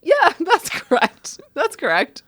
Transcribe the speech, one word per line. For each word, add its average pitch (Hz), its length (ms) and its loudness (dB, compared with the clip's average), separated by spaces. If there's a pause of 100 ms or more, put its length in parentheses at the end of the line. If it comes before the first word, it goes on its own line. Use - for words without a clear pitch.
Yeah, 415 340 2
<laughs> - 40 -20
that's 349 280 0
correct. - 720 -4 (140)
That's 440 220 -2
correct. 185 520 -2